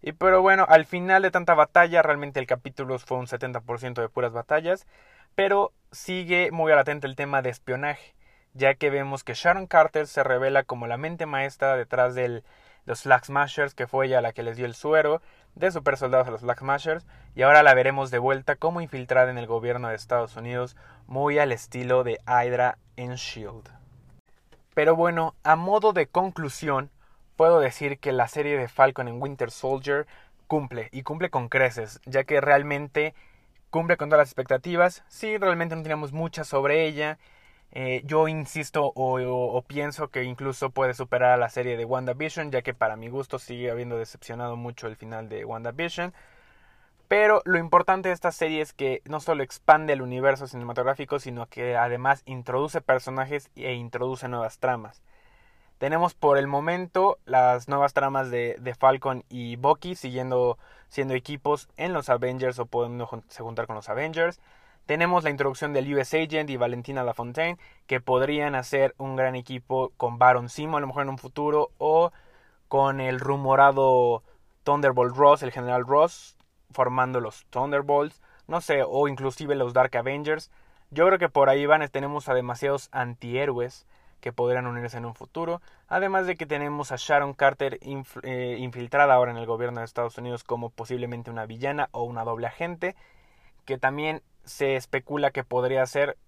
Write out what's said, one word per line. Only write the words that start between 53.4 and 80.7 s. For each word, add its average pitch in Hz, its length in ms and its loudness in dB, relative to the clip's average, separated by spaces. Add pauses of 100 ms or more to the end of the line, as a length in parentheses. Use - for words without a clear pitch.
e 131 180 -6
introduce 123 520 -6
nuevas 120 320 -6
tramas. 120 440 -4 (760)
Tenemos 160 360 0
por 143 240 4
el 139 80 0
momento 175 800 0
las 123 420 4
nuevas 143 240 2
tramas 135 380 0
de, 120 280 -4
de 123 160 -8
Falcon 135 540 2
y 120 280 -10
Bucky 151 380 0
siguiendo 127 600 -2 (320)
siendo 135 240 -4
equipos 143 640 -4
en 175 160 -4
los 151 160 -4
Avengers 127 500 -2
o 120 60 -4
pudiendo 120 420 -6
jun-, 113 220 -14
se - 140 -18
juntar 117 240 -8
con 110 100 -10
los 107 140 -12
Avengers. 160 500 -4 (460)
Tenemos 170 360 0
la 156 60 -2
introducción 139 460 -4
del 139 200 -2
U 139 60 2
S 135 180 -2
Agent 156 300 -2
y 135 80 -6
Valentina 123 480 -4
Lafontaine, 123 540 -4 (280)
que 127 140 -2
podrían 143 540 0
hacer 135 420 0
un 135 200 -8
gran 131 200 0
equipo 131 600 -4
con 120 200 -4
Baron 123 300 6
Zemo 151 300 -6
a - 20 -2
lo 143 60 -6
mejor 135 160 -6
en 139 80 -4
un 135 80 -10
futuro, 147 580 -2
o 160 340 2 (580)
con 135 340 0
el 127 180 -2
rumorado 135 1040 4 (420)
Thunderbolt 127 500 2
Ross, 143 280 8
el 127 100 -6
General 123 340 -2
Ross, 151 520 0 (320)
formando 127 500 0
los 110 300 -12
Thunderbolts, 143 720 -2 (240)
no 165 160 -4
sé, 143 200 0
o 143 260 0
inclusive 135 480 -4
los 123 180 -4
Dark 127 200 2
Avengers. 143 560 -4 (400)